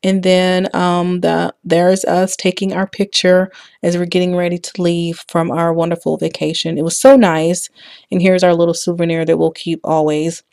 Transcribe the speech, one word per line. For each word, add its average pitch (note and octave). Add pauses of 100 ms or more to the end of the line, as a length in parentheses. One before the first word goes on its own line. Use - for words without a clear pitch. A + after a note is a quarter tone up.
And F#3+
then, F#3
um, F3+
the, E3+
there's F3+
us F#3
taking F#3+
our F#3
picture F#3 (300)
as F3
we're F3+
getting F3+
ready F3
to -
leave E3+
from E3
our E3
wonderful E3
vacation. D#3+
It D3+
was E3
so C4+
nice. E3+ (420)
And F#3
here's F#3
our F3
little E3+
souvenir E3
that E3
we'll D#3+
keep E3
always. D#3 (100)